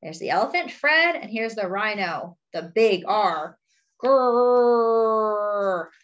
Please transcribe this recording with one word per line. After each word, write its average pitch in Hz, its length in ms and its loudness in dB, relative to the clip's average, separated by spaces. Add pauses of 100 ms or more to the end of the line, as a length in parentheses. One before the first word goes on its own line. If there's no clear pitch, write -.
There's 165 160 -14
the - 120 -8
elephant, 262 400 -2
Fred, 320 460 0
and 214 140 -12
here's 220 240 -6
the 208 140 -6
rhino, 190 680 -6 (160)
the 160 100 -8
big 190 440 2
R. 175 520 -2 (440)
Grrr. 226 1900 2 (160)